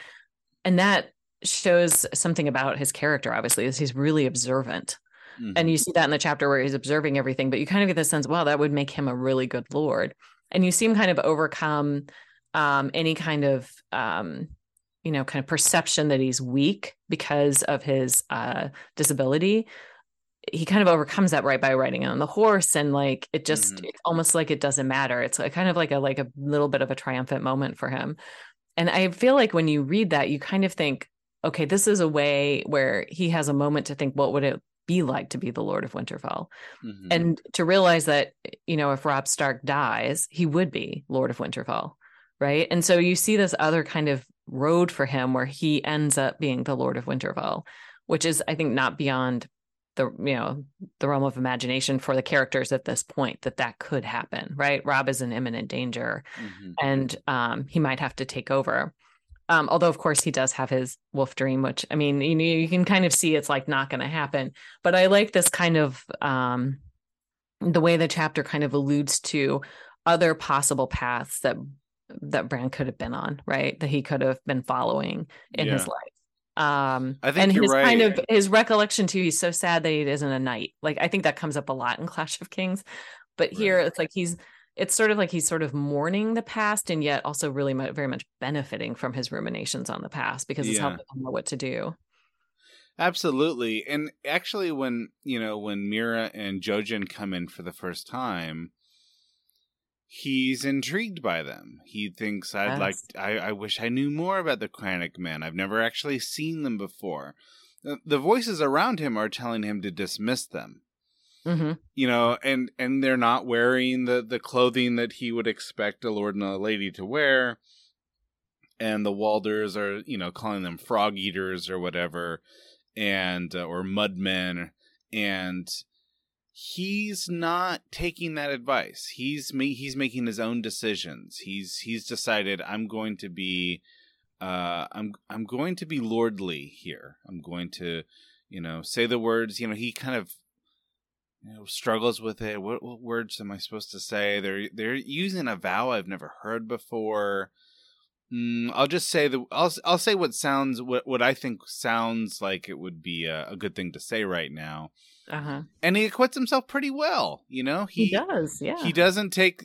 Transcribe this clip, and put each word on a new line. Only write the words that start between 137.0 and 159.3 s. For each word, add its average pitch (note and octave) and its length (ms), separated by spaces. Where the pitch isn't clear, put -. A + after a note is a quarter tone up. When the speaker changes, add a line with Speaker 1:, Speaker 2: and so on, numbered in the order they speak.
Speaker 2:
I'm F2 140
going F2 300
to, E2 320
you F#2 140
know, E2 200
say A#2 260
the A#2+ 120
words." A2+ 400
You A#2 80
know, G#2+ 80
he A2+ 160
kind B2+ 240
of, G2 180
you G#2+ 80
know, G#2+ 120
struggles A2 540
with A2 220
it. G#2+ 200
"What, A2 220
what A#2+ 180
words A#2 380
am G#2 120
I G2+ 80
supposed - 320
to G2 80
say? G2+ 400
They're, G2 340
they're A2+ 220
using D#3+ 520
a A2 80
vowel G2 360
I've G2+ 160
never F#2+ 340
heard A2+ 260
before. G#2+ 840
Mm, A#2+ 400
I'll C#3 140
just D#3+ 220
say D3 180
the, B2+ 240
I'll, D#3+ 200
I'll F3 140
say G#3+ 160
what E3 180
sounds, C#3 480
what, B2+ 240
what B2+ 160
I C3 140
think A#2+ 320
sounds A2+ 760
like F#2+ 260
it F2+ 120
would E2+ 240
be E2 220
a, D#2 240
a G2+ 60
good F#2+ 200
thing F2+ 160
to - 80
say A2 240
right E2+ 280
now." D#2 400
Speaker 1:
Uh-huh. D3 320
Speaker 2:
And F3+ 140
he G#3+ 80
acquits B3 320
himself C4 320
pretty C#4 240
well, C4+ 560
you C3 160
know? D#3+ 220
Speaker 1:
He G#3+ 220
Speaker 2:
He E3+ 100
Speaker 1:
does, A#3+ 440
yeah. - 220
Speaker 2:
he E3+ 80
doesn't F#3 380
take, F#3 360